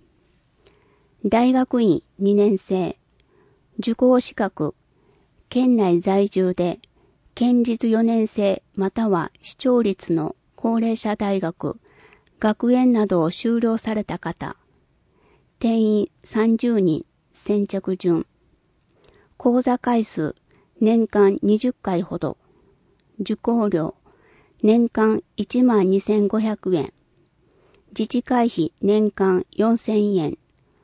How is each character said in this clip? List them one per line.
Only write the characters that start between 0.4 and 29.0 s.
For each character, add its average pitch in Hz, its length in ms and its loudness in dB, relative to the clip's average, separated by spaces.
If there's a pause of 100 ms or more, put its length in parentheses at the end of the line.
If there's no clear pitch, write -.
大 240 260 2
学 254 300 0
院 190 220 2 (160)
二 202 160 2
年 202 220 4
生。 185 400 -4 (840)
受 226 160 -4
講 254 240 4
資 - 160 -6
格、 156 400 -4 (720)
県 247 260 2
内 180 260 2
在 196 280 0
住 185 240 0
で、 175 260 -4 (540)
県 240 300 2
立 233 240 -2
四 226 160 2
年 226 240 0
生 202 340 -2 (140)
ま 196 160 -2
た 226 180 -2
は 170 220 -2 (100)
市 - 140 -16
町 247 260 0
立 190 320 -4
の 156 220 -4 (200)
高 226 240 -2
齢 226 180 -2
者 214 180 -4
大 196 240 -2
学、 - 400 -6 (600)
学 226 340 0
園 254 180 4
な 214 160 2
ど 180 140 2
を 160 100 0
修 233 280 -2
了 226 180 0
さ 220 160 -8
れ 214 100 -4
た 165 160 -8
方。 - 380 -10 (1040)
定 226 200 0
員 214 300 2 (140)
三 226 340 0
十 233 220 0
人、 170 260 0 (260)
先 208 360 -2
着 190 300 -6
順。 170 280 0 (1120)
講 247 240 2
座 247 160 0
回 233 260 0
数、 - 320 -6 (440)
年 226 280 2
間 202 340 2
二 208 160 2
十 254 160 -4
回 180 280 -4
ほ 170 160 -10
ど。 - 200 -6 (840)
受 208 160 -4
講 233 340 -2
料、 160 260 -4 (680)
年 226 280 4
間 220 340 0 (120)
一 247 280 0
万 208 260 4
二 196 100 2
千 208 280 0
五 220 120 -2
百 208 360 -2
円。 143 180 -6 (1040)
自 220 100 -4
治 240 160 -2
会 240 240 0
費 165 340 -4
年 208 300 2